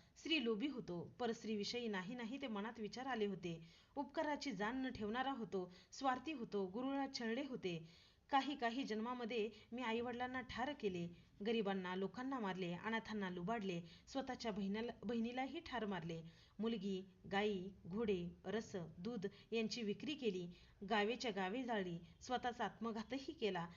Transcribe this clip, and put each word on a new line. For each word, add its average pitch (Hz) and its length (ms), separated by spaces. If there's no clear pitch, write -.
स्त्री 302 260
लोभी 226 240
होतो, 175 520
परस्त्रीविषयी 226 680
नाही 196 280
नाही 247 260
ते 269 60
मनात 226 320
विचार 220 260
आले 226 200
होते, 170 360
उपकाराची 285 560
जाण 208 260
न 262 120
ठेवणारा 240 420
होतो, 196 420
स्वार्थी 262 400
होतो, 208 340
गुरुला 269 400
छळले 233 300
होते. 170 480
काही 269 260
काही 240 280
जन्मामध्ये 226 640
मी 240 100
आईवडिलांना 247 600
ठार 247 380
केले, 175 280
गरिबांना, 196 500
लोकांना 247 440
मारले, 180 340
अनाथांना 214 560
लुबाडले, 180 520
स्वतःच्या 269 440
बहिणाला, 208 400
बहिणीलाही 240 540
ठार 233 260
मारले, 170 380
मुलगी, 196 440
गाई, 196 380
घोडे, 185 420
रस, 208 300
दूध 202 300
यांची 226 320
विक्री 208 320
केली, 185 320
गावेच्या 226 420
गावे 196 320
जाळली, 190 360
स्वतःचा 240 440
आत्मघातही 226 680
केला. 185 440